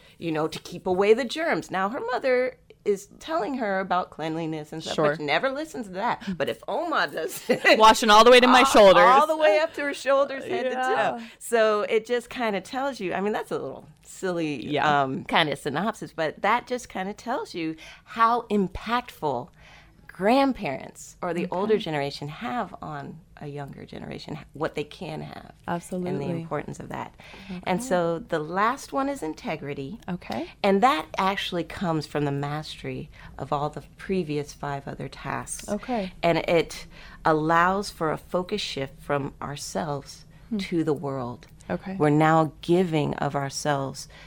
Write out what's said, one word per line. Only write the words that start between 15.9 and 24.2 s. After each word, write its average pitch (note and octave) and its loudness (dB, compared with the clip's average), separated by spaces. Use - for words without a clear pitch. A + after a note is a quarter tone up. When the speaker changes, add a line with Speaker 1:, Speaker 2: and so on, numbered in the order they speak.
Speaker 1:
but D#3 -4
that A3+ 0
just B3 -8
kinda F#3+ -8
tells B3+ -8
you D#3+ -6
how A#3 2
impactful F#3+ -2
grandparents A#3+ 0
or F3 -4
the F3+ -4
older G#3 0
Speaker 2:
Okay. G3+ 0
Speaker 1:
generation C#3+ -4
have A3+ -8
on D3+ -12
a D3+ -12
younger C#3+ -12
generation, - -12